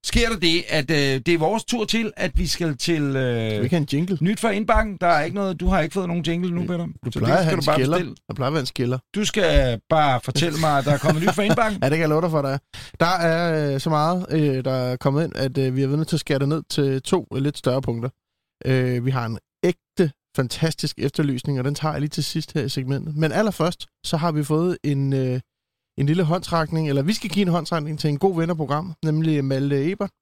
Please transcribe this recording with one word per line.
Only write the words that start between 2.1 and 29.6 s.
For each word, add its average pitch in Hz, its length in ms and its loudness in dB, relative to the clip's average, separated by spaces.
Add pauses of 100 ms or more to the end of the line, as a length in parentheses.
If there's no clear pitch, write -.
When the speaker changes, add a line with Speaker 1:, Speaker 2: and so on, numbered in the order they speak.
Speaker 1:
at 175 180 -4
vi 180 120 0
skal 151 300 -2
til... 160 240 0
Øh, 139 100 0 (380)
Speaker 2:
Skal 107 100 -2
vi 107 40 0
ikke 123 120 0
have 165 60 2
en 139 120 -2
jingle? 175 280 0
Speaker 1:
nyt 196 180 0
fra 226 100 0
indbakken. 214 520 0
Der 180 60 2
er 156 160 4
ikke 175 120 -6
noget... 190 240 -2
Du 180 80 0
har 180 140 4
ikke 156 120 -2
fået 185 140 -2
nogen 175 200 -2
jingle 175 280 -2
nu, 175 100 -2
Peter. 170 200 -4 (200)
Speaker 2:
Du 120 60 -4
Speaker 1:
Så - 80 -4
Speaker 2:
plejer - 160 2
Speaker 1:
det 185 40 6
Speaker 2:
at 180 60 2
have - 0 -
Speaker 1:
skal 160 80 2
Speaker 2:
en 180 60 0
Speaker 1:
du 147 60 -2
bare 151 100 4
Speaker 2:
skiller. 139 220 2
Speaker 1:
bestille. 170 180 -4 (120)
Speaker 2:
Der - 60 -8
plejer 131 160 -2
at 151 40 -2
være 160 80 0
en - 40 -4
skiller. 123 320 -2 (180)
Speaker 1:
Du 208 100 0
skal 143 540 2 (100)
bare 147 340 4
fortælle 151 360 -2
mig, 151 180 2
at 127 80 0
der 147 60 2
er 143 60 4
kommet 151 260 2
nyt 220 80 2
fra 208 120 0
indbakken. 220 360 2
Speaker 2:
<laughs> - 40 0
Ja, 131 60 2
det 151 60 2
kan 160 60 0
jeg 156 80 2
love 151 120 2
dig 175 100 0
for, 156 100 2
der 135 80 -2
er. 135 80 -2 (420)
Der 165 60 4
er, 165 680 2
øh, 135 60 0
så 165 100 -2
meget, 160 400 2
øh, 139 360 2
der 131 60 0
er 127 240 0
kommet 143 280 0
ind, - 120 -4
at, 131 220 -2
øh, 131 180 0
vi 135 80 2
er 135 40 2
nødt 151 200 0
til - 80 0
at 147 40 0
skære 139 200 0
det 139 100 2
ned 156 200 -2
til 135 320 0
to, 175 340 0
øh, 135 60 -2
lidt 143 160 -2
større 131 240 0
punkter. 120 280 -4 (560)
Øh, 127 400 0
vi 135 60 2
har 123 140 -2
en 113 120 -6 (260)
ægte, 180 480 0 (240)
fantastisk - 640 -2
efterlysning, 139 600 -2
og 123 60 -2
den 147 100 -2
tager 151 180 -2
jeg 143 80 -4
lige 151 80 -2
til 147 140 -4
sidst - 300 -6
her 151 100 -2
i 139 60 -2
segmentet. 139 480 -4
Men 156 140 2
allerførst, 180 540 0 (200)
så 170 120 -2
har 165 140 0
vi 151 120 0
fået 160 400 0
en... 139 300 0
Øh, 127 260 0 (600)
en 143 60 2
lille 165 180 2
håndsrækning, 160 680 0
eller 139 120 2
vi 170 120 0
skal 220 160 -6
give 190 120 0
en 190 60 4
håndsrækning 165 520 -2
til 156 100 0
en 143 100 0
god 190 160 2
ven 165 140 0
af 175 80 -2
programmet, 151 380 -2 (100)
nemlig 156 400 2
Malte 139 460 0